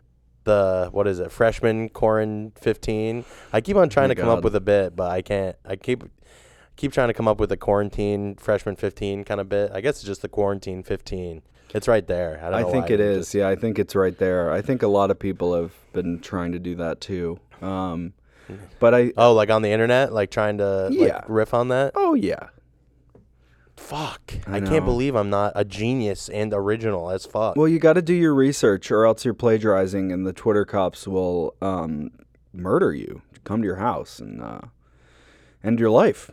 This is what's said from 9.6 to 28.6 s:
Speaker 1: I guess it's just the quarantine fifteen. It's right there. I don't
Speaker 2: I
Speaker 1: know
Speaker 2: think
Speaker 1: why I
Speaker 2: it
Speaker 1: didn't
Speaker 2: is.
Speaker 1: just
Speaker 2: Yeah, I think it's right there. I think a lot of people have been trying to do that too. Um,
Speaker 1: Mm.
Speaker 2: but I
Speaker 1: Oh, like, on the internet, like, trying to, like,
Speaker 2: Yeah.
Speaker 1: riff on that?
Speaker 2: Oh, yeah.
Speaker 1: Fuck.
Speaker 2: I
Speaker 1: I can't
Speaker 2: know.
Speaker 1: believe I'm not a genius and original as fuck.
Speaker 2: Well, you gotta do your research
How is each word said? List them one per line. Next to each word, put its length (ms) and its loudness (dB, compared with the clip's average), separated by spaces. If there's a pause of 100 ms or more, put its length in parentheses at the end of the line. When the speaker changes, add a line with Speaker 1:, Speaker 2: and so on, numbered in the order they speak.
Speaker 1:
I 80 -6
guess 160 -2
it's 80 -16
just 160 -8
the 80 -10
quarantine 540 -4
fifteen. 580 -8 (340)
It's 140 -4
right 180 4
there. 360 -4
I 80 -6
don't 40 -2
Speaker 2:
I 60 0
Speaker 1:
know 100 -2
Speaker 2:
think 140 0
Speaker 1:
why 60 -2
I 40 2
Speaker 2:
it 40 4
Speaker 1:
didn't 140 2
Speaker 2:
is. 140 0
Speaker 1:
just 80 -8
Speaker 2:
Yeah, 140 2
I 80 0
think 220 -4
it's 180 -2
right 220 2
there. 340 0
I 80 0
think 220 -4
a 60 2
lot 220 4
of 80 -2
people 360 -2
have 180 -2 (220)
been 260 -4
trying 320 -6
to 60 -6
do 160 -8
that 260 -6
too. 400 -8 (220)
Um, 500 -6 (340)
Speaker 1:
Mm. 120 -16 (200)
Speaker 2:
but 160 6
I 220 4
Speaker 1:
Oh, 160 8
like, 160 4
on 140 4
the 80 2
internet, 420 2
like, 180 0
trying 280 -2
to, 320 0
like, 80 -2 (100)
Speaker 2:
Yeah. 200 -4
Speaker 1:
riff 260 0
on 140 2
that? 260 0
Speaker 2:
Oh, 180 2
yeah. 360 -2 (1300)
Speaker 1:
Fuck. 580 -12 (120)
Speaker 2:
I 120 -4
Speaker 1:
I 20 -2
can't 100 -2
Speaker 2:
know. 120 4
Speaker 1:
believe 340 0
I'm 140 0
not 260 0
a 80 0
genius 640 -2
and 260 -4
original 560 -2
as 160 -6
fuck. 300 -2
Speaker 2:
Well, 120 4
you 100 2
gotta 240 6
do 120 0
your 200 4
research 560 2